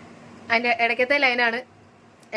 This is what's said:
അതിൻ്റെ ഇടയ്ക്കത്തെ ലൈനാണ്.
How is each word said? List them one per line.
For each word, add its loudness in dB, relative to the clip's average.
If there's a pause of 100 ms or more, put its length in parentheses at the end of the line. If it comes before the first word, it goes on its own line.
(500)
അതിൻ്റെ 0 (120)
ഇടയ്ക്കത്തെ 0
ലൈനാണ്. 0 (760)